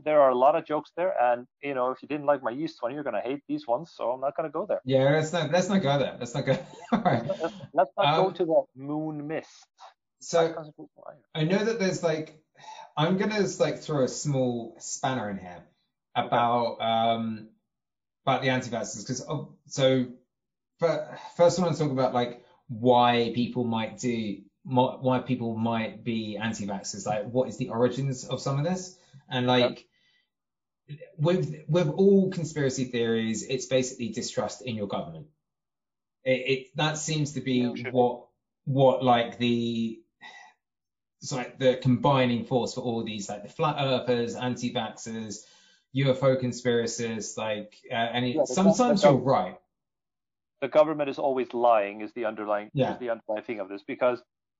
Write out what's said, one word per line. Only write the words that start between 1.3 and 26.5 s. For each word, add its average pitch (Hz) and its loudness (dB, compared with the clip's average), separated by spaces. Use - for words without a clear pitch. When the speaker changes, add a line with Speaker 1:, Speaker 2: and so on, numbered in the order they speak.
Speaker 1:
you 143 -6
know, 127 0
if 127 -8
you 123 -18
didn't 143 -2
like 143 2
my 139 -4
yeast 151 -8
one, 120 -4
you're 147 -8
gonna 113 -4
hate 135 -6
these 101 -8
ones, 135 -2
so 117 -2
I'm 131 -4
not 143 -4
gonna 160 -4
go 165 -6
there. - -2
Speaker 2:
Yeah, 131 2
let's 156 0
not, 156 -2
let's 180 2
not 196 2
go 139 2
there. - -2
Let's 120 -10
not 139 -4
go 135 2
<laughs> - -8
All 202 2
right. 139 0
Speaker 1:
Let's, 165 -4
let's 175 2
not 160 4
go 185 4
Speaker 2:
Um, 190 -4
Speaker 1:
to 185 0
the 156 4
moon 147 -6
mist. 156 -6
Speaker 2:
so 165 2
Speaker 1:
That 165 -4
doesn't 156 -14
look 151 -16
right. - -18
Speaker 2:
I 160 0
know 190 2
that 214 0
there's, 185 0
like, 156 -2
I'm 170 2
gonna, 214 0
like, 147 0
throw 143 0
a - -2
small 127 -2
spanner 123 -4
in 98 -8
here 90 -14
Speaker 1:
Okay. 123 -2
Speaker 2:
about, 120 2
um, 113 0
about 127 0
the 131 2
anti-vaxxers, 113 -4
'cause, 123 -8
oh, - -10
so 131 2
fir-, 156 -2
first 175 6
I 185 2
wanna 160 2
talk 151 0
about, 127 2
like, 120 -2
why 120 4
people 120 0
might 110 -4
do, 113 -4
mo-, 127 2
why 127 2
people 120 -4
might 110 -4
be 107 -4
anti-vaxxers. 101 -6